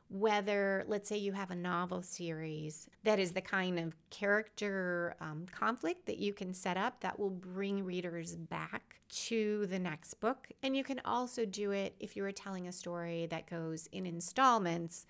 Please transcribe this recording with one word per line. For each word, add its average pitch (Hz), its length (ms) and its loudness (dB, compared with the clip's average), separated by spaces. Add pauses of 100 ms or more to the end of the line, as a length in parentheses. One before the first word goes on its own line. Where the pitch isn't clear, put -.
whether, 202 800 4
let's 208 200 0
say, 214 80 -2
you 202 160 0
have 190 180 -4
a 185 60 -4
novel 180 460 0
series 156 880 -4 (160)
that 214 140 6
is 185 140 4
the 190 80 0
kind 185 380 2
of 165 160 -2 (160)
character, 196 1080 2
um, 156 320 -6
conflict 277 540 0
that - 120 -2
you 202 140 2
can 185 200 -4
set 185 240 0
up 226 240 0
that - 180 -2
will 202 120 0
bring 190 540 -2
readers 175 500 -4
back 165 640 -6 (120)
to 208 580 0
the 185 120 -2
next 175 360 -4
book. - 340 -2 (140)
And 269 140 2
you 269 80 2
can 262 200 -4
also 240 400 0
do 202 280 0
it 196 260 0
if - 180 -8
you 202 80 -2
are 196 80 -2
telling 190 360 -6
a 180 40 -8
story 170 540 -2
that 165 240 -6
goes 160 400 -4
in 190 160 -4
installments, 175 1040 4